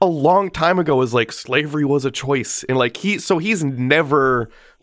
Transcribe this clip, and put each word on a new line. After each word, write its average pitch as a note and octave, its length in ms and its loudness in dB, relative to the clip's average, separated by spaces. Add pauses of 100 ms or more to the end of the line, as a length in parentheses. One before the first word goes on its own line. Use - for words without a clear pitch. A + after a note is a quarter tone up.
a G3 60 6
long F3 440 2
time F3 280 0
ago D#3 180 0
was B2+ 180 0
like, A2+ 180 0
"Slavery D3 520 -2
was C#3 200 0
a C3+ 80 -2
choice." C3 560 -4
And, B2+ 100 0
like, B2 200 -2
he, G3 200 -4
so F3+ 200 0
he's F#3 260 -2
never C3+ 880 0 (320)